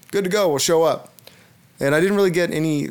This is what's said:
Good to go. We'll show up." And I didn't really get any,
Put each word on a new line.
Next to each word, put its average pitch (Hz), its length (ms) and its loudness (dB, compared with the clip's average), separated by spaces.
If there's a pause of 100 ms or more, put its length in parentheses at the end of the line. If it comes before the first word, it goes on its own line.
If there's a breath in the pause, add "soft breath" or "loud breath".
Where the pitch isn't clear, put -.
(120)
Good 196 140 -2
to 185 40 -4
go. 202 200 0
We'll 139 100 0
show 165 240 2
up." - 280 -2 (680 loud breath)
And 139 160 0
I 156 40 2
didn't 196 160 0
really 196 160 2
get 170 200 -2
any, 156 400 -2